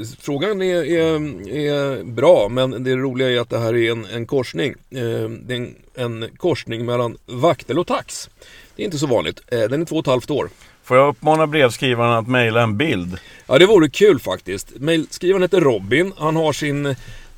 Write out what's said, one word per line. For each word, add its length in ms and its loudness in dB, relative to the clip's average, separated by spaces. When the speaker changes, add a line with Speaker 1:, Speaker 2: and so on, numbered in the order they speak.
Speaker 1:
s-, 180 -14
frågan 420 -4
är, 220 0
är, 300 0
är 480 -2
bra, 440 4
men 360 -2
det 120 0
roliga 340 0
är 100 2
att 100 -6
det 80 -2
här 180 0
är 160 2
en, 120 -6
en 120 -6
korsning. 440 -2
Eh, 400 -4
det 80 -6
är 20 -4
en, 180 -8
en 380 -6
korsning 500 -4
mellan 300 -2
vaktel 520 -2
och 80 -2
tax. 440 -6
Det 60 -10
är 20 -6
inte 140 -6
så 80 -2
vanligt. 340 -2
Eh, 80 -2
den 220 0
är 40 -2
två 100 -6
och 60 -2
ett 80 -4
halvt 200 0
år. 180 -2
Speaker 2:
Får 120 2
jag 120 6
uppmana 380 2
brevskrivaren 640 2
att 160 0
mejla 340 2
en 140 0
bild? 420 -2
Speaker 1:
Ja, 120 4
det 80 10
vore 220 6
kul 320 4
faktiskt. 560 -8
Mejlskrivaren 680 0
heter 180 2
Robin. 560 2
Han 200 0
har 160 2
sin 420 -4